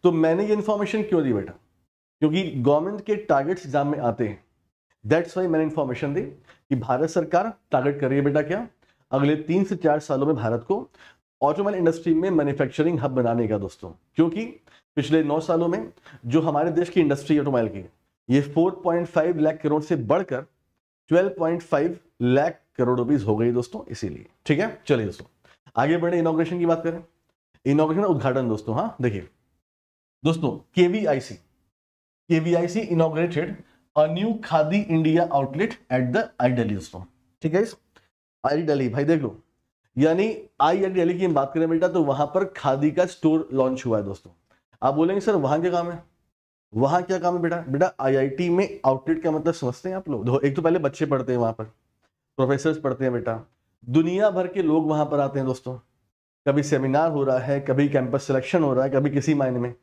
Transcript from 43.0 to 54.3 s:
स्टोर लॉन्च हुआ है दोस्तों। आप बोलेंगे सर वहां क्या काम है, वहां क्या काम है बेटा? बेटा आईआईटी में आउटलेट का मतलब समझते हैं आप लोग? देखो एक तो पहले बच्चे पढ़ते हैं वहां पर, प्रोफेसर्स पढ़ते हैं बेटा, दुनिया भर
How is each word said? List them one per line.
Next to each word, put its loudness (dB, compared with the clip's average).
स्टोर 0
लॉन्च 0
हुआ 0
है -2
दोस्तों। -12
आप 2
बोलेंगे 0
सर 0
वहां 0
क्या -2
काम -2
है, -14
वहां 2
क्या -2
काम 0
है -2
बेटा? 0
बेटा 0
आईआईटी 0
में 0
आउटलेट 0
का 0
मतलब 0
समझते -6
हैं -6
आप -10
लोग? -4
देखो 2
एक 0
तो -2
पहले 2
बच्चे -2
पढ़ते -2
हैं 0
वहां 0
पर, -10
प्रोफेसर्स 0
पढ़ते -2
हैं 0
बेटा, -4
दुनिया 2
भर -2